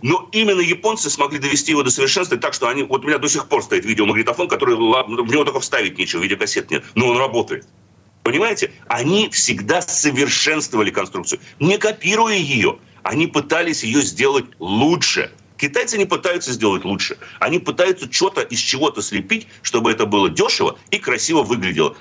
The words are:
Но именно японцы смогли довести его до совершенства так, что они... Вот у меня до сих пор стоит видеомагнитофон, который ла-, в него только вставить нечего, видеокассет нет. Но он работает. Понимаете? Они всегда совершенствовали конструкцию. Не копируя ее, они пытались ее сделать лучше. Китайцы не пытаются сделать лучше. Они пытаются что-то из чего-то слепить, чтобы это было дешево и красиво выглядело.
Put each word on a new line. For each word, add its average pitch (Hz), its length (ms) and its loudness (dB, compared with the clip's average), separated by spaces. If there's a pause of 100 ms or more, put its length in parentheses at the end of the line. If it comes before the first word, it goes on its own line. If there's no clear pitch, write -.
Но 160 280 0
именно 208 300 2
японцы 175 480 -2
смогли 143 300 -2
довести 143 320 0
его 143 100 2
до 127 80 2
совершенства 135 480 0
так, 139 160 -2
что - 140 -2
они... 135 160 -2
Вот 131 200 -2
у 131 40 -4
меня 151 100 2
до 139 100 -2
сих 139 200 -2
пор 123 160 0
стоит 92 200 -2
видеомагнитофон, 110 640 0
который 120 280 2
ла-, 113 320 2
в 117 240 -2
него 147 120 4
только 135 160 0
вставить 131 380 -2
нечего, 85 240 -4
видеокассет 98 480 -2
нет. 71 140 -2 (100)
Но 123 140 2
он 120 100 2
работает. - 460 -2 (600)
Понимаете? 190 480 0 (160)
Они 151 420 0
всегда 117 520 0
совершенствовали 139 1080 0
конструкцию. 92 500 -4 (200)
Не 180 180 2
копируя 214 580 0
ее, 139 440 0 (220)
они 139 260 0
пытались 156 560 -2
ее 220 180 2
сделать 123 440 0 (140)
лучше. 113 720 0 (260)
Китайцы 220 400 -2
не 196 80 4
пытаются 175 460 -2
сделать 104 320 0
лучше. 95 340 -4 (220)
Они 143 200 0
пытаются 180 520 0
что-то 190 300 0
из 113 180 -4
чего-то 135 420 -2
слепить, 101 460 -4 (140)
чтобы 117 300 0
это 113 140 2
было 101 240 4
дешево - 480 0 (140)
и 202 60 0
красиво - 460 0
выглядело. 85 580 0